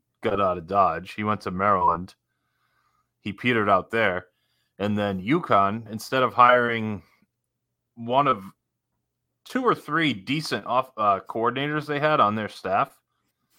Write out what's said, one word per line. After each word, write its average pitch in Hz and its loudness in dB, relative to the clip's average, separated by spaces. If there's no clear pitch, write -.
got 101 -2
out 90 0
of 82 -10
Dodge. 90 0
He 110 -8
went 104 -2
to 101 -6
Maryland. 92 0
He 104 -8
petered 110 0
out 95 2
there. 104 0
And 104 -2
then 101 -2
uconn, 110 0
instead 131 -2
of 113 -2
hiring 117 4
one 123 2
of 110 0
two 254 -6
or 208 4
three 151 -2
decent 117 -4
off-, 123 0
uh, 101 2
coordinators 135 -2
they 147 -4
had 151 2
on 107 4
their 107 -4
staff, 101 -4